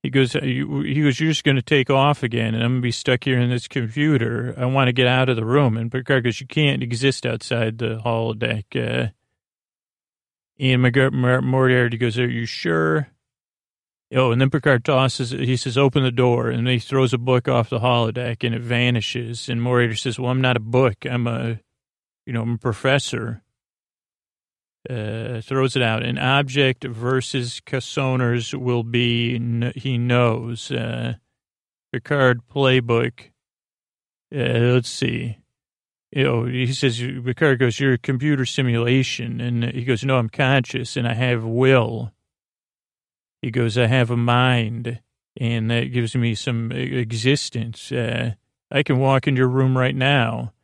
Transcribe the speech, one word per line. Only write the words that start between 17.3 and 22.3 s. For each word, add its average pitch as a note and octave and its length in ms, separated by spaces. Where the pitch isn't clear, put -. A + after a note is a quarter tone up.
off A#2+ 200
the A#2 120
holodeck, A#2 600
and A#2 140
it A#2 60
vanishes. A#2+ 880
And A#2 120
Moriarty A#2+ 360
says, A2+ 200
"Well, B2+ 140
I'm C3 80
not B2+ 160
a A2 60
book. A#2 440
I'm A#2+ 220
a, A#2 320
you C3 60